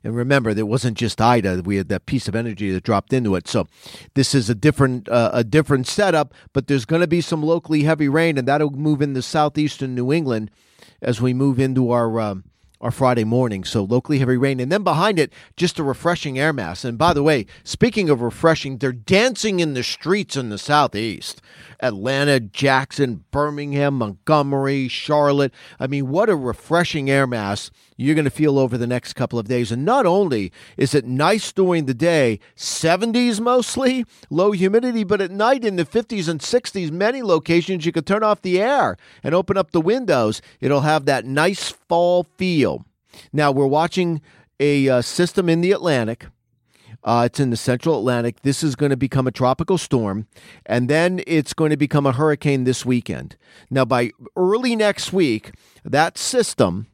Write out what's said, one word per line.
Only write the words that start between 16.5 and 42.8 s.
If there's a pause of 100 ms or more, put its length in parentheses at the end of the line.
mass.
And
by
the
way, (160)
speaking
of
refreshing,
they're
dancing
in
the
streets
in
the
Southeast. (400)
Atlanta,
Jackson,
Birmingham,
Montgomery,
Charlotte. (260)
I
mean,
what
a
refreshing
air
mass (280)
you're
gonna
feel
over
the
next
couple
of
days.
And
not
only (260)
is
it
nice
during
the
day, (160)
seventies
mostly, (240)
low
humidity,
but
at
night
in
the
fifties
and
sixties,
many
locations
you
could
turn
off
the
air (240)
and
open
up
the
windows. (200)
It'll
have
that
nice
fall
feel. (460)